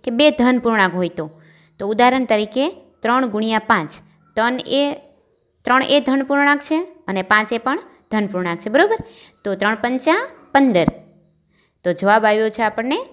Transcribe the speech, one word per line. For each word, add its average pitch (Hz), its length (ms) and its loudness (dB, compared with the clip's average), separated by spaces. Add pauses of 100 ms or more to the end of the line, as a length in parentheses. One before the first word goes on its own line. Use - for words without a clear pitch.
કે 254 80 -4
બે 285 200 4
ધન 254 280 2
પૂર્ણાંક 214 360 2
હોય 180 140 -2
તો, 156 200 -8 (500)
તો 196 80 -6
ઉદાહરણ 247 380 2
તરીકે 214 400 -2 (340)
ત્રણ 247 280 0
ગુણ્યા 220 320 -2
પાંચ. 190 320 -2 (440)
ત્રણ 240 320 -2
એ, 285 260 0 (720)
ત્રણ 254 180 2
એ 285 160 2
ધન 269 240 0
પૂર્ણાંક 285 380 2
છે 311 160 -4 (300)
અને 190 140 -4
પાંચ 214 320 0
એ 233 40 -4
પણ 262 220 -4 (320)
ધન 214 160 -2
પૂર્ણાંક 180 320 -4
છે, 214 100 -10
બરોબર? 403 300 2 (440)
તો 196 120 -4
ત્રણ 208 200 -2
પંચા 254 440 0 (320)
પંદર. 240 360 4 (1000)
તો 175 80 0
જવાબ 202 320 2
આવ્યો 214 240 2
છે 214 140 -6
આપણને 233 340 -2 (160)